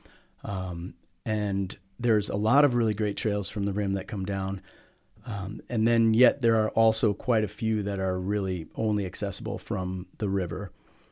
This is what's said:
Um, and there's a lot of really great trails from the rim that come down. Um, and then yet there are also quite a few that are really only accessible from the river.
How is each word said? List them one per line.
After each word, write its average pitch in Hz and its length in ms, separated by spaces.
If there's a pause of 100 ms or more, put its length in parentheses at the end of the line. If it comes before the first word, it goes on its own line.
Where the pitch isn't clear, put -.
(460)
Um, 92 500 (300)
and 101 520 (220)
there's 110 300
a - 80
lot 117 280
of 131 100
really 113 200
great 104 220
trails 104 320
from 101 160
the 101 80
rim 98 220
that 95 120
come 98 180
down. 98 360 (640)
Um, 104 440
and 113 180
then 117 280
yet 120 280
there 113 140
are 107 140
also 113 440
quite 110 300
a 101 40
few 110 360
that 98 160
are 92 200
really 95 540
only 107 320
accessible 101 520
from 92 480 (120)
the 107 100
river. 95 440 (400)